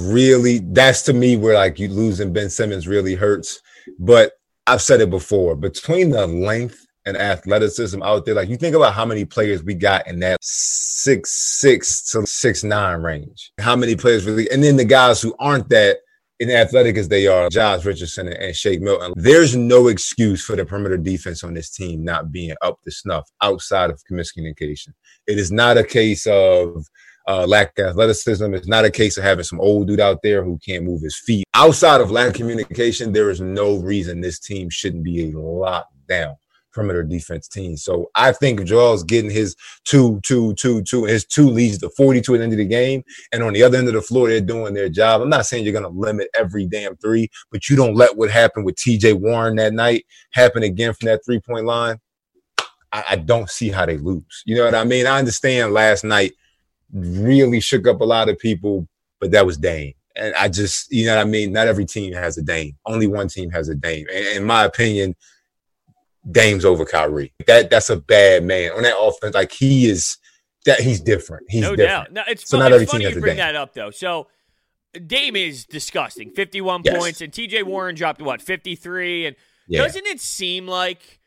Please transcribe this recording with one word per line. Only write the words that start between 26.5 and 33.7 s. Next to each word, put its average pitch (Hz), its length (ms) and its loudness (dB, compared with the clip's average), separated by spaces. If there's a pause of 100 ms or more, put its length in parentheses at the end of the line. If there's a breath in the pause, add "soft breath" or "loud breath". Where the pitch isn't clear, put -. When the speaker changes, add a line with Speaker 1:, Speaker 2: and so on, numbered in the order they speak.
Speaker 1:
uh, 92 200 0
lack 101 320 4
of 98 80 0
athleticism. 104 680 0
It's 90 140 -8
not 110 180 4
a 104 60 2
case 107 260 0
of 95 60 -6
having 92 220 0
some 85 140 -10
old 101 280 2
dude 101 120 0
out 98 220 2
there 101 220 0
who 90 220 -6
can't 90 180 -8
move 87 180 -6
his 78 160 -10
feet. 104 360 -2
Outside 147 480 6
of 98 100 0
lack 120 160 2
of 113 60 0
communication, 117 800 -4
there 107 160 2
is 90 120 -4
no 101 360 -2